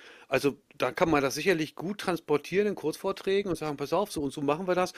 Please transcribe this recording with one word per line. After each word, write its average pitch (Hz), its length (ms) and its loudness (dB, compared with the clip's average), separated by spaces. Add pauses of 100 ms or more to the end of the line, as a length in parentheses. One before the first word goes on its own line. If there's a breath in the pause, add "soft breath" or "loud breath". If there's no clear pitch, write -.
(280 loud breath)
Also 135 300 2 (200)
da 127 140 0
kann 170 180 2
man 143 120 6
das 131 120 0
sicherlich 156 400 0
gut 196 260 -8
transportieren 170 680 0
in 190 60 -2
Kurzvorträgen 196 760 -2
und 156 60 -2
sagen, 151 200 -4
"Pass 143 160 -4
auf, 190 200 0
so 156 100 -4
und 139 100 -2
so 156 100 -6
machen 151 260 0
wir 180 60 2
das." 180 240 0